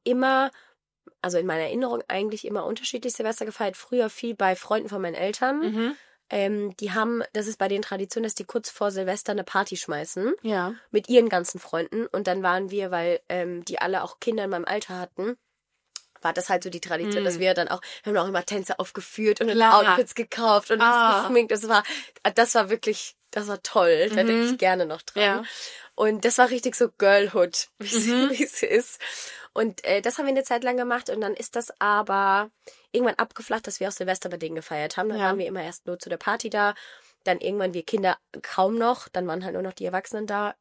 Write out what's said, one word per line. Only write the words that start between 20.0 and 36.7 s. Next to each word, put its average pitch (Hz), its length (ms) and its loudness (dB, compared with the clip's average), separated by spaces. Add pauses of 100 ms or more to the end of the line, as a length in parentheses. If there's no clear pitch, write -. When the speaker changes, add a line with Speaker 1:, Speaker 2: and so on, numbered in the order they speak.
Speaker 1:
gekauft 220 540 2
und 220 100 2
uns 233 40 6
Speaker 2:
Ah. 226 380 6
Speaker 1:
geschminkt. 233 300 2
Das 214 160 -2
war, 214 140 6 (520)
das 233 220 4
war 202 140 4
wirklich, - 440 -4 (160)
das 208 160 -4
war 202 160 -6
toll. 175 480 4
Da 214 140 -2
denk 226 60 4
Speaker 2:
Mhm. 233 200 2
Speaker 1:
ich 254 80 -4
gerne 185 260 2
noch 156 180 -6
dran. - 200 -2
Speaker 2:
Ja. 202 200 2 (520)
Speaker 1:
Und 214 300 2
das 240 140 2
war 247 120 6
richtig 247 240 -2
so 233 140 2 (100)
Girlhood, 196 760 4
<laughs> - 60 -20
wie 208 100 -12
sie, 220 240 2
Speaker 2:
Mhm. 262 180 4
Speaker 1:
wie 262 160 0
sie - 200 -4
ist. - 340 0 (520)
Und, 220 320 -2
äh, 202 180 2
das 240 160 -2
haben 294 80 -2
wir 277 60 2
eine 269 120 2
Zeit 240 200 -2
lang 247 120 0
gemacht 247 320 -2
und 214 120 -4
dann 202 140 -2
ist - 220 -8
das 233 240 -6
aber 202 720 2 (420)
irgendwann 233 240 2
abgeflacht, 226 520 -4
dass 196 120 -8
wir 190 80 -2
auch 202 40 -6
Silvester 185 360 -4
bei 175 100 -8
denen 160 180 -6
gefeiert 156 400 -6
haben. 190 140 -2
Dann 214 80 -4
Speaker 2:
Ja. 196 80 2
Speaker 1:
waren 196 120 0
wir 180 80 -2
immer 185 160 -6
erst 170 240 -12
nur 180 140 -6
zu - 80 -14
der 175 80 -4
Party 214 340 -4
da, 208 240 2 (500)